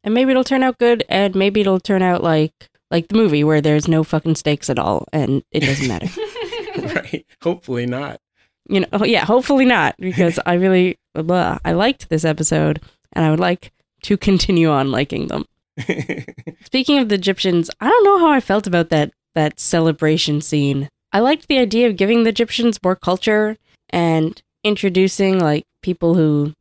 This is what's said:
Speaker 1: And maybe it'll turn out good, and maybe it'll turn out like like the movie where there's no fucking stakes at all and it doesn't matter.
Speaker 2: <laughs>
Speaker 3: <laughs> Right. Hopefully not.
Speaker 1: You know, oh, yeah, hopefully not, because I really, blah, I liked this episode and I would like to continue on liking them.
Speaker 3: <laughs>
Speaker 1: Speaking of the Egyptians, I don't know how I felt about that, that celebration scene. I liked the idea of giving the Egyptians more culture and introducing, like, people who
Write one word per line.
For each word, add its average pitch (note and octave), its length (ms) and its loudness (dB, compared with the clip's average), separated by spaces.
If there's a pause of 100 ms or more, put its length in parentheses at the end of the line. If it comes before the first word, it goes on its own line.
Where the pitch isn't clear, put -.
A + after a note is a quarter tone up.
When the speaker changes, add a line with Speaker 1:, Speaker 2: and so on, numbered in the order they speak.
Speaker 1:
And G#3 80 -2
maybe C4 200 2
it'll B3+ 120 2
turn C4 180 0
out B3+ 160 0
good, A#3+ 300 2
and F#3+ 260 0
maybe G3 280 2
it'll F#3+ 180 2
turn F#3+ 220 0
out F3+ 200 0
like D#3 460 -2 (220)
like E3+ 180 -2
the G3+ 80 -6
movie D#3 280 2
where D3+ 160 2
there's D3+ 280 0
no D#3+ 160 2
fucking D#3+ 320 -2
stakes - 340 -4
at B2 80 0
all - 340 -2
and C#3 380 -2
it D#3+ 100 -2
doesn't C#3 280 -2
matter. G2 260 -6
Speaker 2:
<laughs> - 60 -12 (560)
Speaker 3:
<laughs> D#4+ 180 -8
Right. - 320 -8 (160)
Hopefully C3 440 -6
not. C3 340 -8 (480)
Speaker 1:
You G3 120 0
know, - 120 -2
oh, G#3 120 0
yeah, A3+ 200 0
hopefully C4 400 2
not, A3+ 340 2
because F3+ 460 -2
I F3 100 0
really, F#3 440 2 (160)
blah, E3 500 -2
I E3+ 80 -2
liked G#3+ 360 -2
this D#3+ 160 -2
episode D#3 560 0 (320)
and E3 120 0
I D#3 60 4
would D#3 100 2
like F3+ 320 -2 (300)
to G3+ 140 0
continue F3 520 2
on C#3 220 0
liking A#2 380 -4
them. - 160 -6 (340)
Speaker 3:
<laughs> - 80 -10 (760)
Speaker 1:
Speaking C4+ 340 0
of A#3 100 0
the G#3 60 0
Egyptians, F3+ 560 -2 (100)
I A3+ 80 -2
don't A4 160 4
know G4+ 140 6
how E4 120 4
I C4+ 100 4
felt G#3 260 -2
about F3 240 0
that, D3+ 220 0 (220)
that D3+ 260 -2
celebration D#3 800 0
scene. C#3+ 480 -2 (240)
I G3 80 0
liked C#4+ 280 0
the C#4 100 2
idea A#3 300 2
of G3 80 -2
giving A3 260 2
the A3+ 80 2
Egyptians A#3 520 -2
more F#3 140 0
culture G#3+ 600 0 (340)
and E3 500 0 (240)
introducing, F#3+ 760 0
like, D3+ 260 0 (180)
people E3+ 320 0
who D3+ 460 2